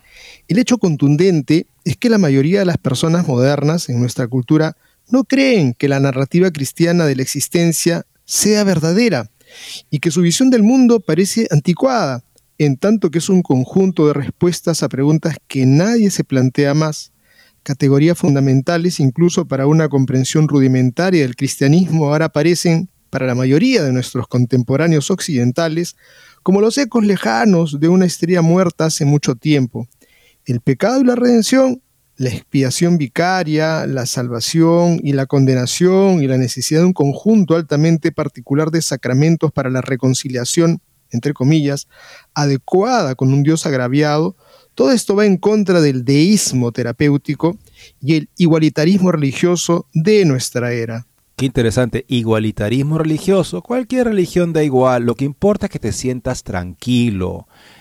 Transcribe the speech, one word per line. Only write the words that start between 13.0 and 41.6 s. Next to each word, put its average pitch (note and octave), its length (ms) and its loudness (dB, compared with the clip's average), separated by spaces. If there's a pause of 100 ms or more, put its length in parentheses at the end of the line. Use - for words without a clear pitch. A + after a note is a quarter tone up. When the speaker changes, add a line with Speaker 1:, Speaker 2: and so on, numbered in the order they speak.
Speaker 1:
que E3 60 -2
es E3 120 -4
un F#3 120 4
conjunto E3 640 0
de D3 60 2
respuestas E3 680 -4
a A#2 60 -4
preguntas D3 480 0 (100)
que C3+ 180 -2
nadie G3 460 2
se D#3 120 -4
plantea C3+ 500 0
más. D#3 380 -4 (520)
Categorías C#3+ 540 2
fundamentales C#3+ 840 0
incluso D#3+ 460 0
para C3+ 220 -2
una D#3 220 2
comprensión C3+ 580 0
rudimentaria C#3 760 2
del B2 140 -2
cristianismo D3+ 720 0
ahora D#3 240 0
parecen, E3 600 0 (200)
para C3 180 -4
la B2 80 -2
mayoría D#3+ 480 2
de C3+ 80 0
nuestros B2 360 -4
contemporáneos C3+ 840 0
occidentales, D#3+ 840 -2 (460)
como G3 180 2
los A3+ 160 0
ecos A#3 280 0
lejanos F#3+ 720 0
de D#3+ 100 2
una F#3 160 4
estrella F3 360 0
muerta E3+ 440 2
hace D#3 200 -2
mucho C#3+ 300 0
tiempo. B2 520 -2 (580)
El B2 160 -4
pecado G#3 400 0
y - 20 4
la B3 120 2
redención, B3 640 2 (360)
la B2+ 120 -4
expiación D3 680 0
vicaria, D#3+ 880 -2
la C3 200 -6
salvación D#3+ 960 0
y C#3+ 100 -2
la C3+ 120 0
condenación D3 1000 2
y C3+ 40 -2
la C3 100 0
necesidad C3 440 -2
de F3+ 60 4
un F#3 60 2
conjunto E3 640 2
altamente D#3+ 560 0
particular D3 600 -4
de E3 100 -2
sacramentos D3 720 0
para C3 180 -4
la B2+ 120 -2
reconciliación, C3 1000 -2 (300)
entre C#3+ 220 -4
comillas, C#3+ 540 0 (460)